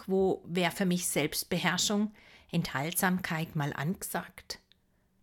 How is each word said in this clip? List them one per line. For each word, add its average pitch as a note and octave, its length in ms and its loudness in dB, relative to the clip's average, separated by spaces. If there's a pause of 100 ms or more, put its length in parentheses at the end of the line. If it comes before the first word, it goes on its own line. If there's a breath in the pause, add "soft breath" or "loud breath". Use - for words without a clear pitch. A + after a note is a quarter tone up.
wo F#3+ 400 2
wäre E3+ 260 2
für G3 140 0
mich F3+ 220 2
Selbstbeherrschung, F3+ 1040 0 (380 loud breath)
Enthaltsamkeit E3+ 1040 0
mal D3 180 0
angesagt? - 880 -6 (640)